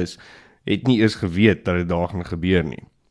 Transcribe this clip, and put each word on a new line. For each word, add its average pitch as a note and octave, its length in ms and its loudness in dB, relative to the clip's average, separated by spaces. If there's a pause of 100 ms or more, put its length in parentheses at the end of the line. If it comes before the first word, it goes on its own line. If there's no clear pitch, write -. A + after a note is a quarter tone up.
is, F2 160 -6 (480)
het G2+ 220 -2
nie B2+ 120 4
eers G#2+ 160 4
geweet F#2+ 500 2
dat F#2 120 0
dit F2 120 -2
daar F2 200 0
gaan F2 160 -6
gebeur F2 380 0
nie. C#2+ 200 -10 (280)